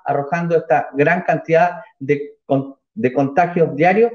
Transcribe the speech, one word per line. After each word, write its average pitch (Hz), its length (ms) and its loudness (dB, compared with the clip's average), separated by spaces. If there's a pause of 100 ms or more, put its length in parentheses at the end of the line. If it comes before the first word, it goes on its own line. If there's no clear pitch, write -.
arrojando 165 540 -2
esta 156 340 0
gran 160 300 0
cantidad 170 580 0 (180)
de 143 360 -4 (100)
con-, 135 300 -2 (180)
de 123 220 -2
contagios 165 600 0
diarios, 196 400 2